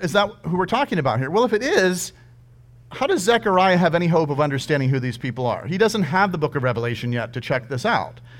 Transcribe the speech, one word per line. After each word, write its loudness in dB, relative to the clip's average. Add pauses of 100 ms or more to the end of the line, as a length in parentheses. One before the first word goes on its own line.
is -2
that 2 (140)
who -2
we're 0
talking 0
about 0
here? -2
Well, 2
if 0
it 0
is, 0 (800)
how -4
does 0
Zechariah 4
have 4
any 2
hope 2
of -2
understanding 0
who 0
these -4
people -6
are? -2
He -4
doesn't 2
have 2
the -4
book -2
of -2
Revelation -2
yet -4
to -6
check -4
this -4
out. -2 (200)